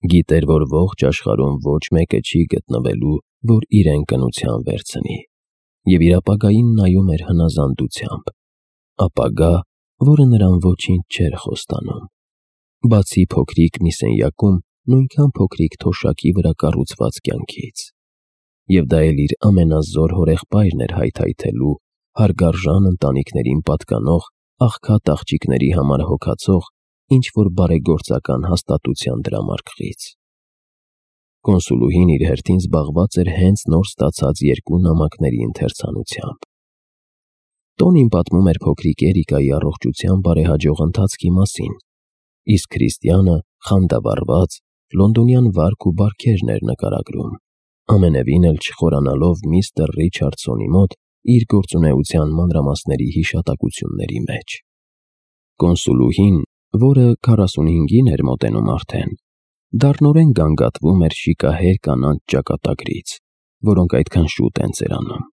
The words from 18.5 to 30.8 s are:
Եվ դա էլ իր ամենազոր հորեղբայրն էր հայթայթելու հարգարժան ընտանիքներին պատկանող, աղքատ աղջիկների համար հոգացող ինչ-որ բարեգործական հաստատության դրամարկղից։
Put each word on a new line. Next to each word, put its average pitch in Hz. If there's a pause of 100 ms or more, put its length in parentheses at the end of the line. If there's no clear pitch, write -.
Եվ 90
դա 80
էլ 78
իր 71
ամենազոր 80
հորեղբայրն 85
էր 57
հայթայթելու - (420)
հարգարժան 90
ընտանիքներին 69
պատկանող, 73 (380)
աղքատ 107
աղջիկների 67
համար 69
հոգացող - (400)
ինչ-որ 123
բարեգործական 80
հաստատության 71
դրամարկղից։ - (1400)